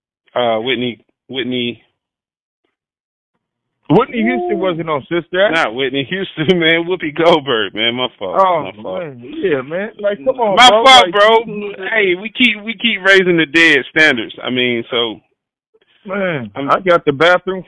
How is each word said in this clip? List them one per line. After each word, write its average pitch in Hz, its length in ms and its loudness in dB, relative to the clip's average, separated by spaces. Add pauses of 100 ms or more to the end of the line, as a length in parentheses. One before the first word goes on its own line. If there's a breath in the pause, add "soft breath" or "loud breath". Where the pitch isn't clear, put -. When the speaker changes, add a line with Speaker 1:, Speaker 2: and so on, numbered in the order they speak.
(340)
Speaker 1:
Uh, 117 280 0
Whitney, 120 440 -6 (240)
Whitney. 123 540 -6 (2000)
Speaker 2:
Whitney 233 320 2
Houston 349 340 -2
Speaker 1:
Ooh. - 0 -
Speaker 2:
wasn't 170 320 -4
on 147 120 -2
Sister 175 440 -2
Act. 208 80 0
Speaker 1:
Not 139 220 -2
Whitney 135 340 -4
Houston, 185 500 -2
<laughs> - 0 -
man. 165 300 2
Whoopi 170 260 -6
Goldberg, 135 600 2
man. 117 180 -2
My 127 140 -4 (100)
fault. 95 260 -2
Speaker 2:
Oh, 175 200 0
Speaker 1:
My 95 180 -12
fault. 95 220 -8
Speaker 2:
man. 131 300 -14 (100)
Yeah, 151 180 0
man. 170 280 -8 (100)
Like, 202 260 -2
come 262 140 -2
on, 208 160 2
Speaker 1:
My 240 140 6
Speaker 2:
bro. 220 140 4
Speaker 1:
fault, 254 220 6
Speaker 2:
Like, 180 80 -6
Speaker 1:
bro. 208 800 0
Hey, 196 260 0
we 214 160 -12
keep, 214 300 0
we 226 80 -8
keep 202 320 -4
raising 185 320 4
the 160 80 2
dead 151 400 4 (100)
standards. 135 460 2
I 120 80 -8
mean, 123 400 -2
so. 117 300 -4 (840)
Speaker 2:
Man, 180 500 -4
Speaker 1:
I'm 139 140 -8
Speaker 2:
I 156 120 2
got 175 240 0
the 147 80 0
bathroom 175 540 0